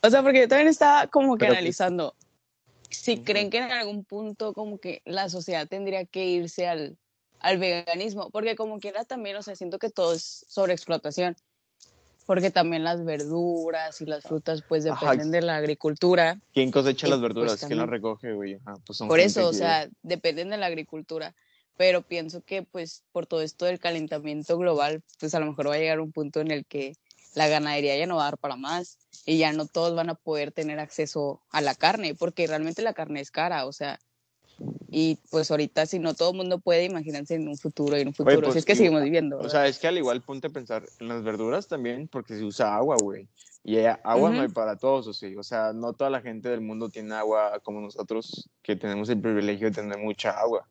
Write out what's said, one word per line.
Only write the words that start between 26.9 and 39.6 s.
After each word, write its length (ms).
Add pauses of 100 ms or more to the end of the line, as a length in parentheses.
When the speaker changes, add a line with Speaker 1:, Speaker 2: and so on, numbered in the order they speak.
Speaker 1:
la 120
ganadería 500
ya 100
no 80
va 80
a 80
dar 80
para 160
más 420 (260)
y 140
ya 160
no 140
todos 280
van 140
a 60
poder 360
tener 280
acceso 600 (120)
a 100
la 140
carne, 400
porque 320
realmente 340
la 120
carne 280
es 80
cara, 380
o 60
sea, 260 (880)
y, 300 (100)
pues, 220
ahorita 340
si 140
no 160
todo 160
el 60
mundo 220
puede, 260
imagínense 500
en 120
un 100
futuro, 380
en 120
un 100
Speaker 3:
Güey, 180
Speaker 1:
futuro, 120
si 60
Speaker 3:
pues, 40
Speaker 1:
es 80
que 80
Speaker 3:
igu-, 40
Speaker 1:
seguimos 260
viviendo, 320
Speaker 3:
o 40
Speaker 1:
¿verdad? 120
Speaker 3:
sea, 160